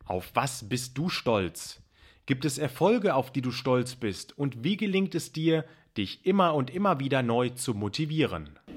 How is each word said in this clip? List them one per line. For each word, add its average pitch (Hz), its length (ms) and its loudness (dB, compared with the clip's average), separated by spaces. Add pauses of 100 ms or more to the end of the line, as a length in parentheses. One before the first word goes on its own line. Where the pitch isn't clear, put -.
Auf 92 280 -4
was 120 340 -2
bist 123 300 -4
du 160 100 -2
stolz? - 720 -2 (440)
Gibt 131 180 -2
es 139 140 -2
Erfolge, 175 580 2
auf 131 160 0
die 139 100 -2
du 123 100 -2
stolz 123 440 0
bist? - 420 -6
Und 123 240 -4
wie 180 140 0
gelingt 190 400 0
es - 160 -6
dir, 160 320 2 (320)
dich - 300 -4
immer 185 300 4
und 131 160 0
immer 185 280 2
wieder 135 240 2
neu 120 260 2
zu 123 240 -4
motivieren? 104 760 -2 (280)